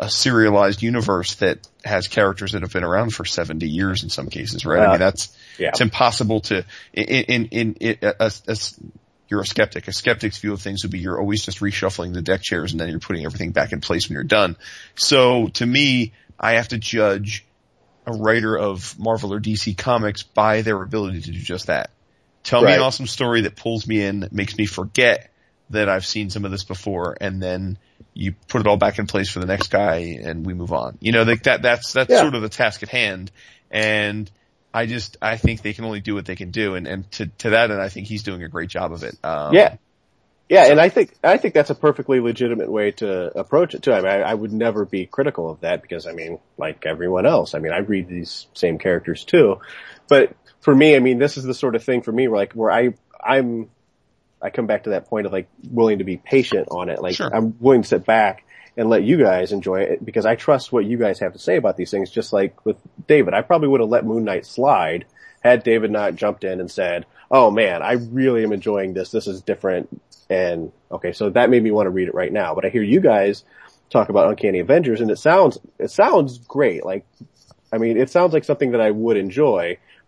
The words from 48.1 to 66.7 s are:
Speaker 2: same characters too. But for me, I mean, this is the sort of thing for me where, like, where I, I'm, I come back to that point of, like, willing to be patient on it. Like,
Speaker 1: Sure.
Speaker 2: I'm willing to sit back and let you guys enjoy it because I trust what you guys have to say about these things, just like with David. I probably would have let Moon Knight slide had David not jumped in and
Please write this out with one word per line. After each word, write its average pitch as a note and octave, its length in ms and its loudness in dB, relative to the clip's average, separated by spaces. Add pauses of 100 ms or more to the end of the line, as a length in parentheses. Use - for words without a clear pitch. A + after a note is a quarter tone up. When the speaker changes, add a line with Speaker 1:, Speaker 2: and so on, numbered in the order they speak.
Speaker 2:
same E2+ 260 -2
characters E2+ 460 -2
too. A2+ 360 4 (460)
But - 280 6 (260)
for D3+ 140 6
me, D3+ 220 8
I - 20 4
mean, B2+ 200 2
this C#3+ 200 0
is C3 60 -8
the B2+ 100 -4
sort B2 200 -2
of A2+ 80 -4
thing B2 200 -2
for A2+ 100 -6
me B2+ 160 0
where, A2 100 0
like, G2 140 -2
where A2 180 0
I, A#2+ 220 2 (300)
I'm, A#2 480 0 (720)
I G2+ 80 -8
come A#2 160 -4
back G#2 180 -2
to A2 60 -6
that F#2+ 180 -4
point G#2+ 160 -2
of, F#2+ 80 -6
like, F#2+ 160 -4 (220)
willing A2+ 300 2
to F#2+ 40 -6
be F#2 140 -6
patient A#2+ 520 0
on F2 200 -6
it. D2 100 -6
Like, F2+ 140 -4
Speaker 1:
Sure. - 200 -4
Speaker 2:
I'm A2+ 240 0
willing B2+ 220 6
to G2+ 80 -4
sit F2 160 0
back G#2+ 400 2 (320)
and A2+ 140 0
let G#2 120 4
you B2+ 140 2
guys F#2+ 340 4
enjoy F#2+ 300 -2
it - 240 -2
because A2 220 -2
I A2+ 80 2
trust C3 360 0
what A#2 140 2
you A#2 140 -2
guys A2+ 220 0
have F#2 120 -4
to - 60 -20
say F3+ 180 0
about A2+ 220 0
these F2+ 120 -6
things, F#2+ 200 -2
just - 240 -4
like G2 320 -2
with G#2+ 100 0 (320)
David. C3 240 6
I G2 80 2
probably D#3 280 2
would C3+ 120 4
have A2+ 80 0
let A#2 160 2
Moon A2+ 200 -2
Knight G2 200 -4
slide F2+ 640 0 (360)
had A#2+ 200 6
David A2+ 280 2
not G#2 260 -2
jumped G#2 280 -2
in F#2 160 -4
and F2+ 100 -8